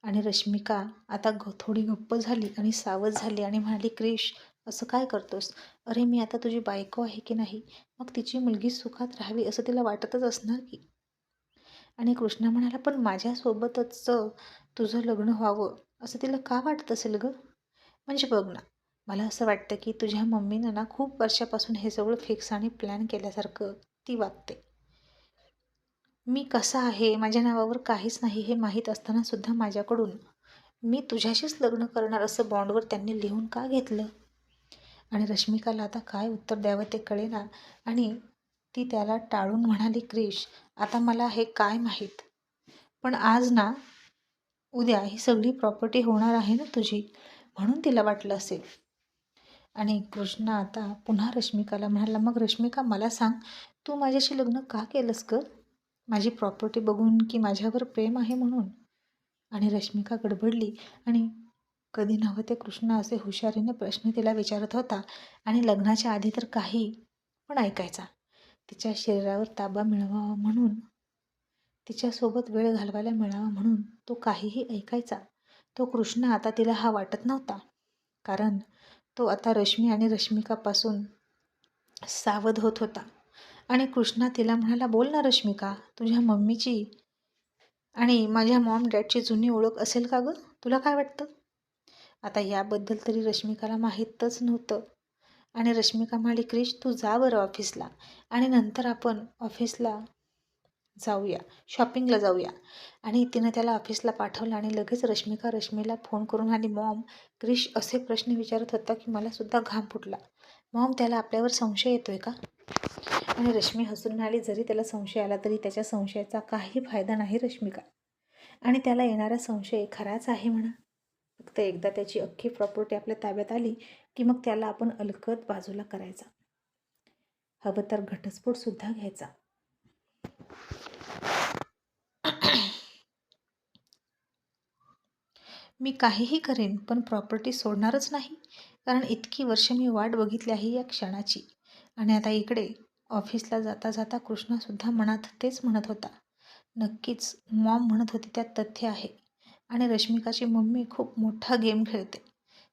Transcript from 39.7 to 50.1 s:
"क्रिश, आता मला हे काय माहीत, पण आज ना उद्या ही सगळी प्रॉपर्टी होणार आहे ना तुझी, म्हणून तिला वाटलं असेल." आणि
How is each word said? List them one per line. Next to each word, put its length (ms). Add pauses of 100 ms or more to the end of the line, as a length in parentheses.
"क्रिश, 460 (300)
आता 220
मला 300
हे 160
काय 340
माहीत, 440 (840)
पण 100
आज 380
ना 200 (1000)
उद्या 260
ही 180
सगळी 320
प्रॉपर्टी 520
होणार 320
आहे 200
ना 100 (100)
तुझी, 280 (560)
म्हणून 260
तिला 180
वाटलं 320
असेल." 260 (1120)
आणि 260 (120)